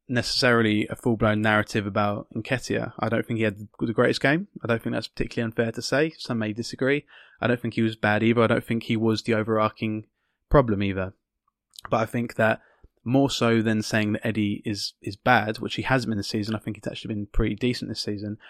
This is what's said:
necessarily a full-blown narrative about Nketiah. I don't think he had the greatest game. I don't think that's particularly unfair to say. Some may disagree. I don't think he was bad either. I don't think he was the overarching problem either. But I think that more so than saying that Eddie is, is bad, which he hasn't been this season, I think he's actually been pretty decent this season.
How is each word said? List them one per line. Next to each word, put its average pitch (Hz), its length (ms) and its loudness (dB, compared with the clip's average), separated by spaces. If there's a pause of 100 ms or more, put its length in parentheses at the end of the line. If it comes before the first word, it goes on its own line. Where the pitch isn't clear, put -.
necessarily 117 800 2
a 113 60 -6
full-blown 107 460 2
narrative 107 460 0
about 104 480 -2
Nketiah. 117 640 -4
I 113 80 -2
don't 113 180 -2
think 117 120 -4
he 110 60 0
had 104 260 -2 (100)
the 117 140 -2
greatest 123 260 2
game. 156 280 2 (140)
I - 60 -4
don't 113 160 0
think 120 100 -4
that's 117 140 -4
particularly 117 420 -4
unfair 113 220 0
to - 100 -8
say. 156 360 0
Some 117 220 -4
may 107 120 -2
disagree. 131 540 -2 (340)
I - 80 0
don't 123 140 2
think 113 140 -4
he 117 60 2
was 113 140 2
bad 107 260 2
either. 117 220 4
I 110 40 4
don't 117 160 2
think 117 200 -4
he 117 140 0
was 110 260 2
the 113 120 2
overarching 107 720 -2 (420)
problem 113 340 4
either. 95 300 -2 (760)
But 113 120 2
I 113 40 0
think 120 300 -6
that 113 260 2 (440)
more 135 240 4
so 117 320 2
than 110 200 0
saying 107 320 0
that 110 140 -4
Eddie 104 380 -2
is, 101 360 -6
is 110 140 -10
bad, 110 440 2
which 104 160 -8
he 107 80 -4
hasn't 127 260 0
been 107 80 -2
this 98 100 -4
season, 110 280 -4
I 104 40 -6
think 107 160 -8
he's - 160 -10
actually 117 220 -10
been 104 140 -6
pretty 110 280 0
decent 123 340 -4
this - 120 -8
season. 104 360 -6 (120)